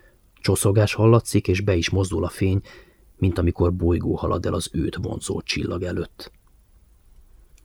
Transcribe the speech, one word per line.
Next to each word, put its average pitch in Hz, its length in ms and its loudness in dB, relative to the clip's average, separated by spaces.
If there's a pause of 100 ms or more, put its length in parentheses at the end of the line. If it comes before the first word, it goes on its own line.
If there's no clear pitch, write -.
(340)
Csoszogás 104 600 2
hallatszik, 113 540 4
és 95 140 0
be 101 140 0
is 85 140 0
mozdul 95 340 0
a 87 60 -4
fény, 95 320 0 (560)
mint 92 200 0
amikor 87 360 2
bolygó 90 420 0
halad 87 300 -4
el - 80 -2
az - 180 -4
őt - 240 -4
vonzó - 460 -6
csillag - 420 -6
előtt. 90 480 -8 (1300)